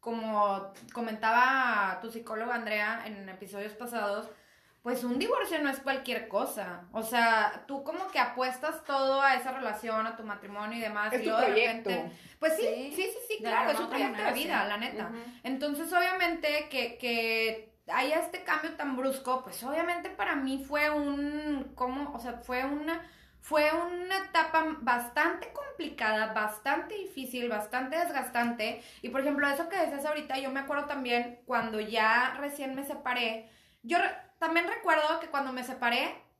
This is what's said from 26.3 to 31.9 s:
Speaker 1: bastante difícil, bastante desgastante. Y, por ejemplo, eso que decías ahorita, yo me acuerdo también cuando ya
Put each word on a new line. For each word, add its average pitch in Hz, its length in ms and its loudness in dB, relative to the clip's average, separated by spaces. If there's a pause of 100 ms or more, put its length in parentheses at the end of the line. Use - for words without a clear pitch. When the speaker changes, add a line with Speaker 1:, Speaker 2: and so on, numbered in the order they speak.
Speaker 1:
bastante 269 600 -2
difícil, 254 540 -6
bastante 254 480 -2
desgastante. 240 840 0 (200)
Y, 240 80 -6
por 240 100 0
ejemplo, 285 300 2
eso 285 180 0
que 392 100 -4
decías 285 280 0
ahorita, 302 340 -2
yo 269 100 -4
me 269 120 -2
acuerdo 285 240 -2
también 247 600 -2
cuando 226 360 0
ya 220 580 4